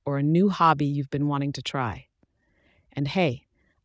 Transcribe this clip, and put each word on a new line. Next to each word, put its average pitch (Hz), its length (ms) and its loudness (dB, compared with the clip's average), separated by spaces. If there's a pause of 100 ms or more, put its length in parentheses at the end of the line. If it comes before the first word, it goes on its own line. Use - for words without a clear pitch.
or 139 140 -2
a 139 60 0
new 170 260 4
hobby 160 360 2
you've 143 240 -4
been 147 200 -2
wanting 143 240 -2
to 135 80 -10
try. 120 460 -6 (840)
And 139 160 -4
hey, 147 380 -2 (400)